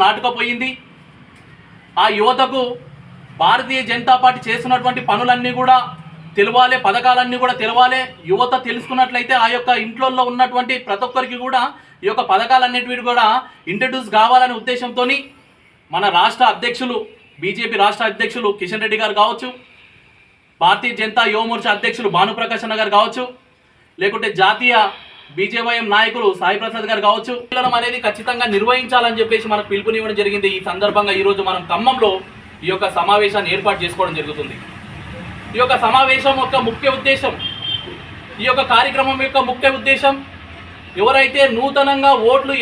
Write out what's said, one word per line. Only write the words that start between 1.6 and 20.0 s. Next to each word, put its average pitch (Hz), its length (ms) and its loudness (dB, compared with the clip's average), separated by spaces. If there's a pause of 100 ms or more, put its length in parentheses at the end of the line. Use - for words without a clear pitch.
ఆ - 20 6 (140)
యువతకు 254 440 2 (800)
భారతీయ 247 460 2
జనతా 247 340 2
పార్టీ 254 260 4
చేస్తున్నటువంటి 247 600 -2
పనులన్నీ 247 500 0
కూడా 254 180 6 (600)
తెలవాలి, 254 480 4
పథకాలన్నీ 247 580 2
కూడా 247 180 0
తెలవాలి. 254 380 4 (320)
యువత 247 220 2 (140)
తెలుసుకున్నట్లయితే 247 640 -2 (100)
ఆ - 20 4 (100)
యొక్క 240 140 -4 (160)
ఇంట్లల్లో 254 460 -2
ఉన్నటువంటి 247 440 0 (120)
ప్రతి 202 200 -4
ఒక్కరికి 247 380 -4
కూడా 262 160 0 (420)
ఈ 190 40 0
యొక్క 226 240 -2
పథకాలన్నిటివి 247 800 2
కూడా 240 180 4 (440)
ఇంట్రడ్యూస్ 240 460 -4
కావాలనే 247 440 4
ఉద్దేశంతోని 247 560 -2 (720)
మన 180 140 -2 (120)
రాష్ట్ర 220 360 2
అధ్యక్షులు, 240 440 -4 (440)
బీజేపీ 208 420 -6
రాష్ట్ర 208 280 2
అధ్యక్షులు 226 380 -2 (100)
కిషన్ 208 240 -6
రెడ్డి 214 180 -2
గారు 214 200 -2
కావచ్చు, 233 280 0 (1120)